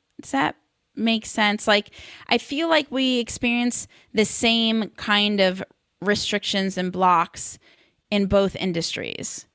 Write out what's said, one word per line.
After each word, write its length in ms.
does 80
that 260
make 320
sense? 400
Like, 240
I 100
feel 320
like 200
we 280
experience 680
the 100
same 640
kind 500
of 220
restrictions 760
and 140
blocks 640
in 160
both 300
industries. 1000